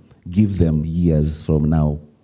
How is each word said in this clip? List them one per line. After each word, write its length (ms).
give 280
them 280
years 560
from 280
now, 300